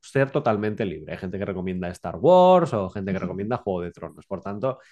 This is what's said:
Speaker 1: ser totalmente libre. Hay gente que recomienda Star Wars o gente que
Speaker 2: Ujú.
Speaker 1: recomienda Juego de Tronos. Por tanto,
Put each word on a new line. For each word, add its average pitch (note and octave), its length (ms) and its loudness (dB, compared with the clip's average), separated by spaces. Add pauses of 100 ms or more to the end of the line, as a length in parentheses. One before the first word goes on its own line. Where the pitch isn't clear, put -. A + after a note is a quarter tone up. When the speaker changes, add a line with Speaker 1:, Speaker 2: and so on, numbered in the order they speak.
Speaker 1:
ser C3+ 300 0
totalmente G#2+ 560 0
libre. D#2 260 -8
Hay F2+ 60 -8
gente F#2+ 200 -8
que G2 60 -4
recomienda F#2 440 -4
Star E2+ 280 -8
Wars F3+ 560 6
o G2 160 0
gente G2 240 -6
que F#2 60 -2
Speaker 2:
Ujú. F#2 80 -4
Speaker 1:
recomienda G2+ 320 -4
Juego F2+ 240 -4
de F2 80 -8
Tronos. D#2+ 340 -16
Por F#2+ 160 -8
tanto, G#2 380 -6 (140)